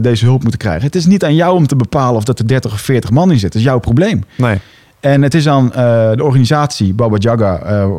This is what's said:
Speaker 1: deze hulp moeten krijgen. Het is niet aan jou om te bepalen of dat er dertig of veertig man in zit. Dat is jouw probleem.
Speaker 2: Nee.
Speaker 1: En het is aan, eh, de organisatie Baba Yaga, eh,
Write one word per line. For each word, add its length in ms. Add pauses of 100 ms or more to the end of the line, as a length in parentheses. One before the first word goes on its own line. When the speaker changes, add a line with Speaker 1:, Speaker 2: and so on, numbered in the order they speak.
Speaker 1:
deze 240
hulp 160
moeten 180
krijgen. 240
Het 120
is 100
niet 180
aan 120
jou 200
om 120
te 80
bepalen 400
of 80
dat 160
er 80
dertig 260
of 80
veertig 300
man 200
in 80
zit. 120
Dat 100
is 60
jouw 120
probleem. 440 (140)
Speaker 2:
Nee. 200 (420)
Speaker 1:
En 220
het 120
is 140
aan, 260
eh, 380
de 120
organisatie 720
Baba 260
Yaga, 400
eh, 280 (120)